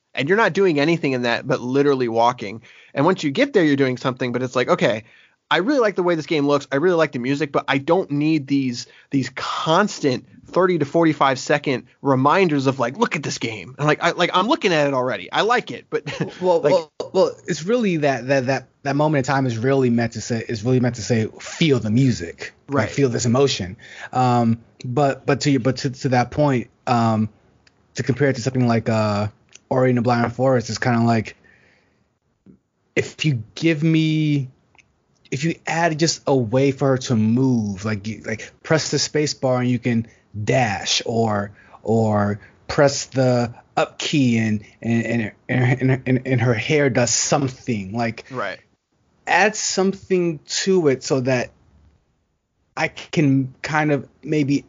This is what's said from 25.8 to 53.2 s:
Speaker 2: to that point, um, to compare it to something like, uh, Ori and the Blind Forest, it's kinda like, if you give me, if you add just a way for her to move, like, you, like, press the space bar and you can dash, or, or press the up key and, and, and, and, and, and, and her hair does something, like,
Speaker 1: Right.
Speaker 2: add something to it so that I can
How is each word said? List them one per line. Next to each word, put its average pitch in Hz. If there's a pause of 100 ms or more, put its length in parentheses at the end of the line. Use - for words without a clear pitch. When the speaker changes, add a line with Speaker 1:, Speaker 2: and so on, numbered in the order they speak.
Speaker 2:
to 131
that 123
point, 139 (180)
um, 117 (640)
to 127
compare 139
it 131
to 117
something 127
like, 117
uh, 107 (420)
Ori 131
and 123
the 117
Blind 120
Forest, 127
it's 107
kinda 120
like, 113 (1600)
if -
you 123 (120)
give 160
me, 156 (800)
if 131
you 165 (100)
add 160
just 160
a 143
way 131
for 135
her 131
to 127
move, 110
like, 107
you, 110
like, - (100)
press -
the 143
space 151
bar 127
and 123
you 120
can 117 (380)
dash, 110
or, 107 (300)
or 104 (280)
press 139
the 123 (240)
up -
key 123
and, 107 (160)
and, 113
and, 113 (180)
and, 127
and, 131
and, 127
and 131
her 123
hair 143
does 123
something, 127
like, 117
Speaker 1:
Right. 104 (640)
Speaker 2:
add 196
something 185
to 185
it 127
so 135
that 127 (1300)
I 160
can 135